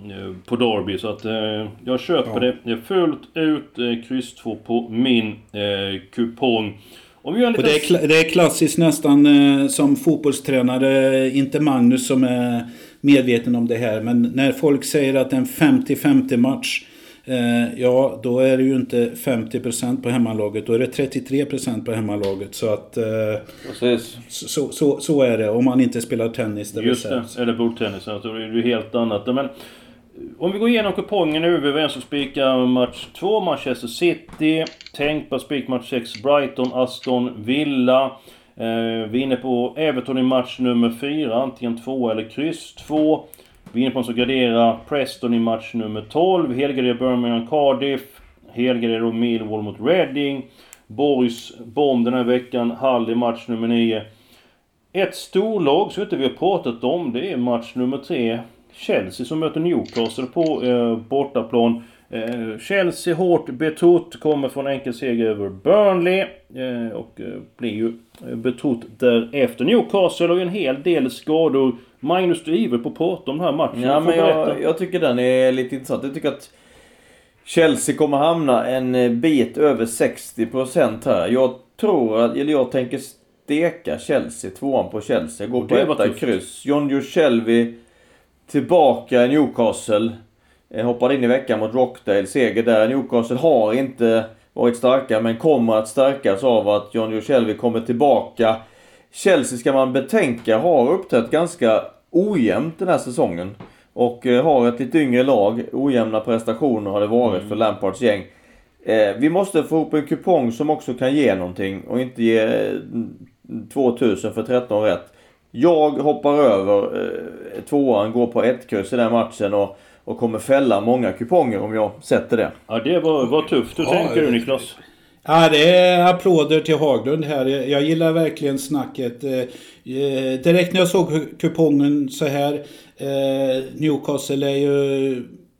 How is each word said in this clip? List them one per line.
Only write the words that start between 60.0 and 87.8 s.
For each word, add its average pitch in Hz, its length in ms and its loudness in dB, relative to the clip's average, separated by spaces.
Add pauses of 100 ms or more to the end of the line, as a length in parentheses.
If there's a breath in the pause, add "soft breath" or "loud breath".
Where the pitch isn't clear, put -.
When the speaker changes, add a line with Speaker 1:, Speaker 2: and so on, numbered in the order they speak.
Speaker 1:
på, 156 380 -2
eh, 120 340 0
bortaplan. 117 840 0 (260 loud breath)
Eh, 113 520 -8
Chelsea 180 540 -2
hårt 175 340 2
betrott, 160 720 2
kommer 143 300 0
från 135 180 -6
enkel 135 260 -4
seger 117 320 -2
över 101 240 -2
Burnley, 185 720 2
eh, 120 760 -8
och, 117 220 -16
eh, - 60 -12 (320)
blir 117 140 -6
ju, 113 220 -2 (360)
eh, 123 60 -8
betrott 123 460 -2 (160)
därefter. 123 680 0
Newcastle 185 640 2
har 170 80 2
ju 185 60 0
en 180 80 -4
hel 143 340 -4
del 147 280 0
skador. 135 640 0 (280 loud breath)
Magnus, 175 400 0
du 156 100 -6
är 190 40 2
ivrig 120 260 0
på 135 60 -6
att - 80 -12
prata 175 340 -4
om - 60 -4
den 175 80 -2
här 147 80 0
matchen. 139 280 -2
Speaker 3:
Ja, 135 180 2
Speaker 1:
Du 165 60 0
får 170 60 4
Speaker 3:
men 165 80 2
jag, 160 280 4
Speaker 1:
berätta. 151 140 -2
Speaker 3:
jag 165 160 0
tycker 175 220 -4
den 127 200 2
är 127 320 4
lite 127 240 -2
intressant. - 280 -6
Jag 135 100 -8
tycker 151 160 -4
att - 200 -10 (960 soft breath)
Chelsea 151 500 2
kommer 143 220 0
hamna 143 500 2
en, 127 280 -2
eh, 123 160 2
bit 120 460 0
över 135 280 2
sextio - 600 -4
procent 127 600 -2
här. 92 220 0
Jag 123 280 2 (240)
tror 123 420 2
att, 117 160 0
eller 143 140 -2
jag 131 200 2
tänker 127 280 -4 (440)
steka 156 560 -2
Chelsea, 117 600 -4
tvåan 127 320 -2
på 107 100 -8
Chelsea. 110 460 -4
Gå 123 100 -2
Speaker 1:
Och 123 120 -2
Speaker 3:
på 123 60 2
Speaker 1:
det 135 100 4
var 151 100 0
Speaker 3:
etta, 107 80 0
Speaker 1:
tufft. - 160 -2
Speaker 3:
kryss. - 460 -4
Jonjo 139 360 0
Shelvey 117 720 2 (800 soft breath)